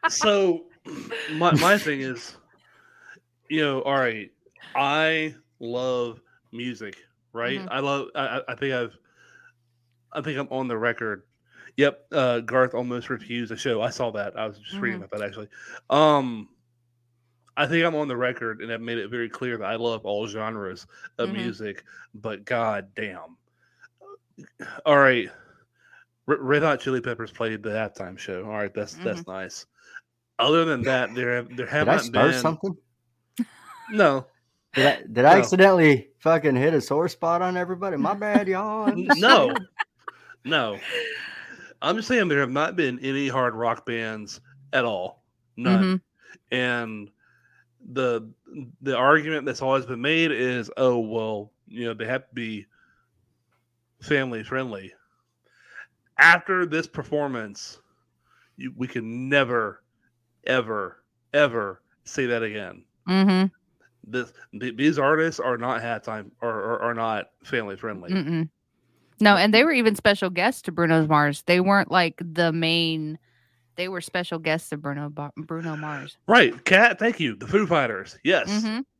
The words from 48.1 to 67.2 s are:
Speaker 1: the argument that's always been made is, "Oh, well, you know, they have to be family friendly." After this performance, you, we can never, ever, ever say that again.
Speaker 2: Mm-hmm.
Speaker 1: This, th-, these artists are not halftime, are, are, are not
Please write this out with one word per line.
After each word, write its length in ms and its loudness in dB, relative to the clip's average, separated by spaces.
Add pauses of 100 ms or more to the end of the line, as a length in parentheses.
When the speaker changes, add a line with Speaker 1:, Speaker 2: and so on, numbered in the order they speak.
Speaker 1:
the 120 -2
argument 520 4
that's 160 -6
always 240 0
been 140 -8
made 300 2
is, 460 -2
"Oh, 220 4
well, 520 -4 (160)
you 180 -8
know, 100 -4
they 100 -8
have 240 -4
to 60 -20
be 320 -8 (1300)
family 420 -2
friendly." 500 -8 (1300)
After 480 6
this 180 -2
performance, 920 -6 (760)
you, 220 -12
we 100 -4
can 420 -8
never, 540 2 (640)
ever, 560 -2 (300)
ever 480 2 (240)
say 200 -4
that 160 0
again. 420 -8 (240)
Speaker 2:
Mm-hmm. 400 4 (640)
Speaker 1:
This, 220 -6 (280)
th-, 180 -6
these 200 2
artists 420 2
are 180 -2
not 240 -4
halftime, 500 -8 (100)
are, 80 -4
are, 320 -4
are 120 -2
not 340 -4 (160)